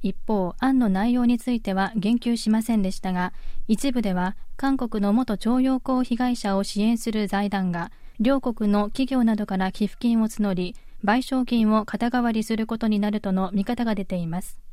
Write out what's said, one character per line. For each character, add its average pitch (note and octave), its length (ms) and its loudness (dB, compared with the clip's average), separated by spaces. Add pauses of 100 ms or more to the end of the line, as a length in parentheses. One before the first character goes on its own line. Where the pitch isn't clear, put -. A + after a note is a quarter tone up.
一 F#3+ 120 -2 (100)
方、 F#3+ 320 0
案 C4 220 2
の A#3 100 4
内 G3+ 240 2
容 B3 120 2
に A#3+ 120 4
つ B3 140 -4
い A#3 100 0
て G3 120 -2
は F#3+ 220 0
言 G#3+ 220 2
及 A#3 180 0
し A3 140 -2
ま A3 140 4
せ A3+ 120 0
ん G#3 60 2
で F#3+ 80 0
し - 100 -4
た F#3 140 -4
が、 F3+ 200 -2 (340)
一 C4+ 240 2
部 B3 100 0
で G3+ 120 0
は F3+ 220 -2 (220)
韓 C4+ 180 2
国 A3+ 260 -2
の G3+ 120 2
元 A3+ 240 0
徴 B3 240 2
用 C4 180 2
工 B3+ 220 0
被 B3 140 -2
害 B3 200 0
者 G3 220 0
を G3 60 2
支 G3 180 -2
援 A3+ 160 2
す A3+ 140 -4
る G#3+ 160 0
財 G3+ 240 0
団 F#3+ 200 0
が E3+ 200 -6 (280)
両 C4 220 2
国 A3 300 0
の G#3 140 4
企 B3+ 220 -2
業 B3+ 160 2
な A3+ 120 4
ど G#3 100 -2
か F#3 120 -2
ら F#3+ 140 0
寄 - 140 -2
付 - 140 -6
金 A#3 240 2
を A3 40 2
募 G#3 280 0
り、 F3+ 200 -4 (300)
賠 G#3 120 4
償 C4 280 0
金 A3 280 4
を G#3+ 120 2
肩 A#3 240 -2
代 B3 140 0
わ A#3 80 2
り A3 120 0
す A3 140 -2
る A3 80 0
こ A3+ 140 -4
と A3+ 80 0
に G#3+ 120 2
な G#3 120 0
る G#3 100 -2
と G3 100 -2
の F#3 220 0
見 G3 100 2
方 A#3+ 220 -2
が A3+ 80 0
出 G3+ 100 -2
て F#3+ 120 -4
い F3 100 -2
ま E3+ 160 -4
す。 - 180 -10 (140)